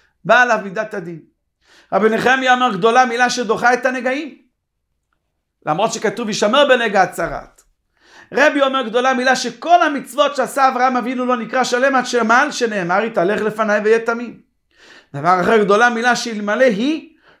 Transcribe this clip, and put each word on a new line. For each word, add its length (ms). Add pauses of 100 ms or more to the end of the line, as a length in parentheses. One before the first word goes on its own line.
(260)
באה 160
עליו 220
מידת 300
הדין. 260 (760)
רבי 160
נחמיה 440
אומר, 200
"גדולה 320
מילה 240
שדוחה 440
את 120
הנגעים." 520 (1300)
למרות 280
שכתוב, 360
"ישמר 400
בנגע 320
הצרת." 600 (720)
רבי 280
אומר, 200
"גדולה 320
מילה 220
שכל 480
המצוות 520
שעשה 320
אברהם 300
אבינו 280
לא 120
נקרא 260
שלם 320
עד 100
שמל, 460
שנאמר, 500
'התהלך 400
לפניי 380
ויהיה 200
תמים.'" 400 (760)
דבר 280
אחר, 160
"גדולה 320
מילה 260
שאלמלא 480
היא, 460 (320)